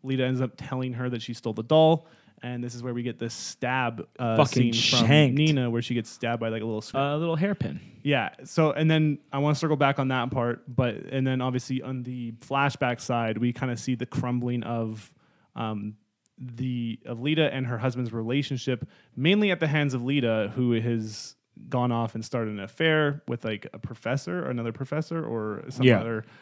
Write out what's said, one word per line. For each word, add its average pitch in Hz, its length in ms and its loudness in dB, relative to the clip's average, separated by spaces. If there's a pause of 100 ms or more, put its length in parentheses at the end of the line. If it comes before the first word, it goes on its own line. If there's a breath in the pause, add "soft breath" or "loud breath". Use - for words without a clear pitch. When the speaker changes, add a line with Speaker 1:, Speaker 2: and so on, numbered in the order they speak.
Speaker 1:
Lita 131 200 0
ends 127 160 0
up 127 160 0
telling 127 380 -6
her 123 160 -4
that 120 120 -4
she 117 120 -10
stole 117 180 -6
the 110 120 -6
doll. 160 440 6 (340 soft breath)
And 123 220 -6
this 120 120 -8
is 120 80 -12
where 123 100 -6
we 120 100 -4
get 120 160 -4
this 117 140 -4
stab, 123 720 -2 (120)
uh, 113 180 2
Speaker 2:
Fucking 123 340 4
Speaker 1:
scene 117 280 2
from 117 80 6
Speaker 2:
shanked. 139 300 6
Speaker 1:
Nina 147 320 4
where 117 120 0
she 123 140 -4
gets 113 140 -2
stabbed 117 300 -4
by, 113 100 -2
like, 110 120 -4
a 110 40 -4
little 110 160 -2
script. 135 200 -4
Speaker 2:
A 143 160 0
little 165 180 0
hairpin. 160 460 -2 (220)
Speaker 1:
Yeah. 135 260 2 (160)
So, 151 260 2
and 160 180 2
then 156 280 4 (160)
I 139 60 -2
wanna 147 160 4
circle 151 200 0
back 139 240 4
on 135 100 0
that 127 220 0
part, 120 320 -2 (100)
but, 120 220 2 (160)
and 131 160 0
then 131 140 0
obviously 127 400 -2
on 127 220 -8
the 123 300 -8
flashback 135 680 0
side, 113 380 0
we 120 120 2
kinda 127 240 -4
see 127 200 -4
the 120 100 -6
crumbling 123 580 -2
of, 113 480 -6 (440)
um, 107 400 -6 (440)
the, 123 680 -6
of 117 140 -8
Lita 151 340 2
and 131 140 -2
her 120 100 -2
husband's 120 360 -2
relationship, 123 760 -2 (280 soft breath)
mainly 196 360 4
at 170 80 0
the 160 80 2
hands 143 260 2
of 123 100 -2
Lita, 113 520 0
who 123 180 2
has 110 640 -2 (340)
gone 123 220 0
off 117 220 -2
and 113 100 -6
started 113 300 -4
an 104 60 -8
affair 147 680 0
with, 117 160 -6
like, 110 300 -6
a 101 60 -16
professor 143 680 -6
or 131 60 -6
another 117 200 -4
professor 156 540 -6
or 110 440 -6
some 127 160 0
Speaker 2:
Yeah. 113 140 8
Speaker 1:
other 113 260 -4 (160 soft breath)